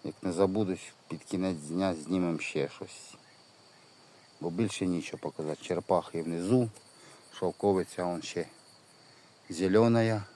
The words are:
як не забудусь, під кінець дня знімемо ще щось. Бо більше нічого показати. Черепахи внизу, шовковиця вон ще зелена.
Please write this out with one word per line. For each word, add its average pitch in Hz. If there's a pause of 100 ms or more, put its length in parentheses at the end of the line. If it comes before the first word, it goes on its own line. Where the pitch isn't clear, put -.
як -
не 92
забудусь, 95 (160)
під -
кінець 92
дня 85
знімемо 85
ще 71
щось. - (1300)
Бо 87
більше 95
нічого 87
показати. 78
Черепахи 85
внизу, 95 (640)
шовковиця 92
вон 87
ще 82 (1000)
зелена. 107 (120)